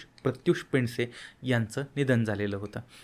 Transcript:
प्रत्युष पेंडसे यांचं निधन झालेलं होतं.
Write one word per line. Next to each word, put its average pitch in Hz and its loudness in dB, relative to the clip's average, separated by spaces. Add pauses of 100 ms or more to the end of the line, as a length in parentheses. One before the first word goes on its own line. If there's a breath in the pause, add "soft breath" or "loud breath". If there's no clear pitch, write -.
(220)
प्रत्युष 170 0
पेंडसे 120 0 (300 loud breath)
यांचं 123 0 (140)
निधन 131 4
झालेलं 101 0
होतं. 101 -8 (240 loud breath)